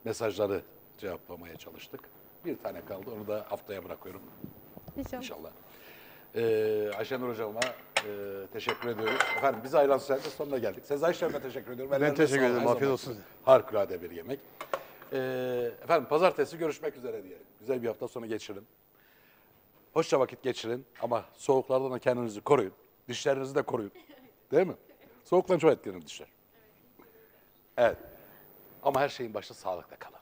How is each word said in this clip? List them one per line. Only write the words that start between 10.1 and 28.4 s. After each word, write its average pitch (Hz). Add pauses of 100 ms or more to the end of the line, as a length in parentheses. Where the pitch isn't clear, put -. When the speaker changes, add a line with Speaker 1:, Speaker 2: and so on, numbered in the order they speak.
Speaker 1:
sonuna 143
geldik. 110
Sezai 147
Şef'e 147
teşekkür 127
ediyorum. 131
Speaker 3:
Ben 139
Speaker 1:
Ellerine 143
Speaker 3:
teşekkür 139
Speaker 1:
sağlık. 127
Speaker 3:
ederim. 120
Speaker 1:
Her 120
Speaker 3:
Afiyet 135
Speaker 1:
zaman 127
Speaker 3:
olsun. - (260)
Speaker 1:
harikulade 101
bir 85
yemek. 87 (760)
Ee, 135 (680)
efendim 139
pazartesi 160
görüşmek 156
üzere 117
diyelim. 92 (160)
Güzel 123
bir 117
hafta 117
sonu 117
geçirin. 107 (1300)
Hoşça 160
vakit 123
geçirin 123 (160)
ama 120
soğuklardan 131
da 127
kendinizi 120
koruyun. 120 (340)
Dişlerinizi 135
de 143
koruyun. 107 (600)
Değil 175
mi? 156 (480)
Soğuktan 185
çok 156
etkilenir 92
dişler. - (1500)
Evet. 117 (880)